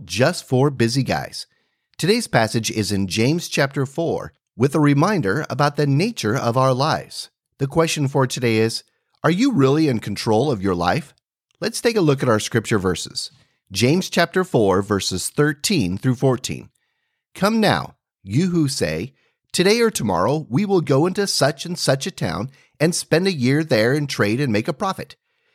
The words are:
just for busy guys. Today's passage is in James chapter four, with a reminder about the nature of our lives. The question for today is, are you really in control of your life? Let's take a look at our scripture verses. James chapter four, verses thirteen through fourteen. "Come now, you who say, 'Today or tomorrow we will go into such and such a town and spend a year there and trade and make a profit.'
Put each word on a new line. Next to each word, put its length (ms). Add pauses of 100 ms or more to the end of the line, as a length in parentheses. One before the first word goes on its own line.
just 420
for 220
busy 340
guys. 440 (500)
Today's 300
passage 440
is 220
in 140
James 420
chapter 360
four, 460 (240)
with 180
a 60
reminder 720
about 260
the 100
nature 480
of 220
our 180
lives. 560 (280)
The 100
question 400
for 180
today 300
is, 300 (360)
are 80
you 220
really 380
in 100
control 500
of 120
your 140
life? 380 (460)
Let's 220
take 160
a 40
look 220
at 60
our 100
scripture 400
verses. 500 (400)
James 400
chapter 360
four, 360
verses 460
thirteen 680
through 180
fourteen. 540 (680)
"Come 240
now, 360 (280)
you 280
who 180
say, 440 (380)
'Today 300
or 100
tomorrow 580
we 140
will 160
go 260
into 220
such 380
and 120
such 300
a 40
town 380 (300)
and 160
spend 320
a 60
year 320
there 280
and 140
trade 320
and 140
make 160
a 40
profit.' 440 (380)